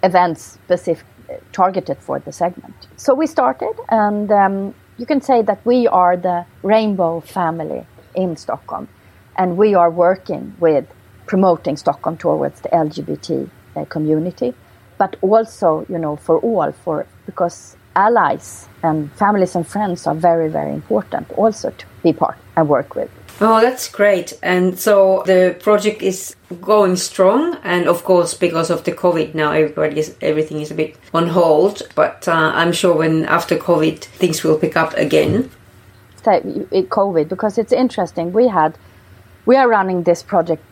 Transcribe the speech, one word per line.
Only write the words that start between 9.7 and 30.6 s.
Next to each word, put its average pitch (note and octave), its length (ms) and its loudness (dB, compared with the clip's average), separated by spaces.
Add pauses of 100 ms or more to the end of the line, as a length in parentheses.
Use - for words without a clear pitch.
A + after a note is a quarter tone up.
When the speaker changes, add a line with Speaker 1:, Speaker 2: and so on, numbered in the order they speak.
Speaker 1:
are E3+ 160 4
working F3 720 -2
with D#3 260 2 (400)
promoting F3 520 0
Stockholm - 400 -4
towards D3+ 420 -2
the - 160 -4
L D#3 140 2
G D3+ 120 -12
B D3 140 -6
T, C#3 340 -6 (280)
uh, D3+ 80 -8
community, E3 680 -2 (440)
but F#3+ 240 0
also, G3 680 2
you F#3 100 -6
know, D3+ 200 -4
for D#3+ 220 0
all, F3 340 -2 (100)
for, D3+ 220 -4 (200)
because - 520 -6 (180)
allies G3 720 0 (160)
and D#3 300 -2
families G3+ 420 0
and E3+ 100 -2
friends G3+ 400 -6
are D#3 100 -2
very, E3 340 2
very D3+ 240 -4
important - 580 -4
also - 380 -2
to - 160 -18 (180)
be E3+ 80 4
part - 260 -2 (200)
and D#3+ 100 2
work C#3 280 0
with. - 140 -6 (320)
Speaker 2:
Oh, A3 200 4
that's B3+ 260 0
great. G3 460 0 (100)
And F3+ 340 0
so G3 480 4
the F#3 360 4
project G#3 400 0
is - 340 -6 (240)
going F#3 380 2
strong, B3 680 2
and F3 240 -2
of - 160 0
course, F3 300 2
because E3 360 -2
of E3 140 -2
the F3+ 80 -4
covid E3 420 0
now, D3+ 180 -2
everybody D#3 480 -2
is, D#3 220 -4
everything D#3 380 -2
is D3+ 120 -10